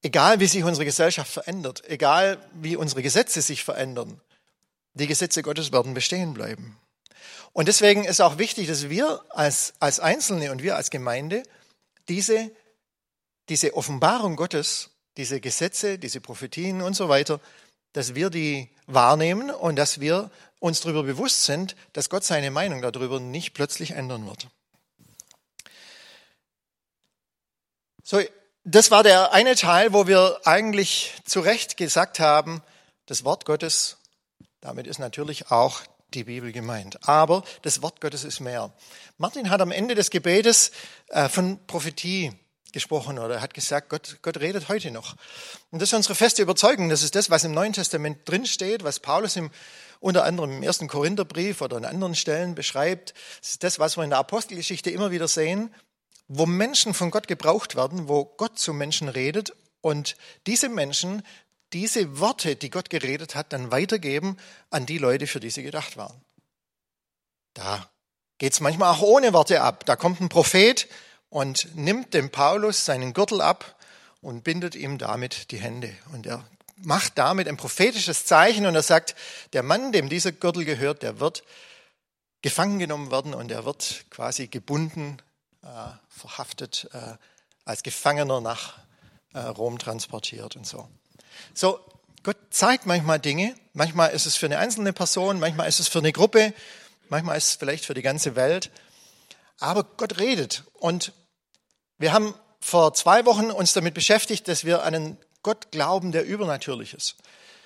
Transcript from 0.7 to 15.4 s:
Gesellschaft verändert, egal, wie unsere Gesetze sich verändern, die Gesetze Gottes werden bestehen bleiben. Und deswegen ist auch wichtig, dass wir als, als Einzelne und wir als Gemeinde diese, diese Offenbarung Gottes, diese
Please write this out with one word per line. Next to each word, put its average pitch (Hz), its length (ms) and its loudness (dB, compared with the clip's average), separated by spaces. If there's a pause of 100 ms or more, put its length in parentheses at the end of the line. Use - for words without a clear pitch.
Gesellschaft 160 460 0
verändert, 170 560 -10
egal, 165 520 2 (160)
wie 165 200 -6
unsere 135 280 -4
Gesetze 165 380 0
sich 143 220 -4
verändern, 131 580 -8 (760)
die 143 120 -4
Gesetze 156 360 -2
Gottes 151 280 -6
werden 127 240 0
bestehen 170 400 -2
bleiben. 110 420 -10 (760)
Und 156 160 2
deswegen 208 360 6
ist 180 160 0
auch 165 180 6
wichtig, 208 280 -4
dass 147 220 -4
wir 269 400 -2
als, - 500 -2
als 143 220 0
Einzelne 165 500 -2
und 131 120 -8
wir 190 120 -2
als - 160 -4
Gemeinde 143 540 -6 (640)
diese, 220 420 0 (1000)
diese 156 280 0
Offenbarung 165 580 0
Gottes, 151 560 -4 (280)
diese 135 220 -6